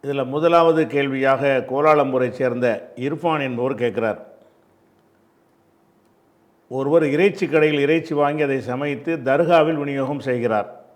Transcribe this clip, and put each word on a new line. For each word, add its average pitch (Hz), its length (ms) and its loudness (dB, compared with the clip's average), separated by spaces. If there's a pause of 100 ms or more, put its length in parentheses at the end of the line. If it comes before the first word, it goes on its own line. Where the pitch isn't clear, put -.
இதுல 139 220 -4
முதலாவது 160 600 4
கேள்வியாக 135 800 0
கோலாலம்பூரை 135 600 2
சேர்ந்த 120 680 -2
இர்ஃபான் 147 460 -4
என்பவர் 127 340 -4
கேட்கிறார். 110 540 -4 (2500)
ஒருவர் 143 340 2
இறைச்சி 165 440 0
கடையில் 151 320 2
இறைச்சி 156 340 0
வாங்கி 147 280 0
அதை 135 200 -2
சமைத்து 143 640 -6
தர்காவில் 156 520 4
விநியோகம் 139 440 -4
செய்கிறார். 120 600 -2 (160)